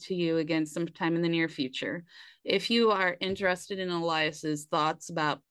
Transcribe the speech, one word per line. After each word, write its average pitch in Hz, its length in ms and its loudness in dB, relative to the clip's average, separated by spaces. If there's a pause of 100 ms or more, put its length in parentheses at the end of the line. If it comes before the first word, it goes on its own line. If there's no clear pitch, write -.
to 190 100 -4
you 165 220 2
again 160 280 0
sometime 165 500 -2
in 170 60 0
the 170 80 2
near 165 200 2
future. 151 540 -6 (400)
If 196 260 0
you 233 220 6
are 190 300 2
interested 190 580 -2
in 185 100 -2
Elias's 156 760 -2
thoughts 156 440 0
about 156 420 0